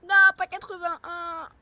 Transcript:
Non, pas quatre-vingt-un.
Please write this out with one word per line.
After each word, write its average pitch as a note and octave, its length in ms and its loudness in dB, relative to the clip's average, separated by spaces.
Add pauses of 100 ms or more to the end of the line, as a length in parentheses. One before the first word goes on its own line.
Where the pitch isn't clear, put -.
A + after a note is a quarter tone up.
Non, G4 340 6
pas F#4 100 -4
quatre-vingt-un. E4+ 1000 -10 (120)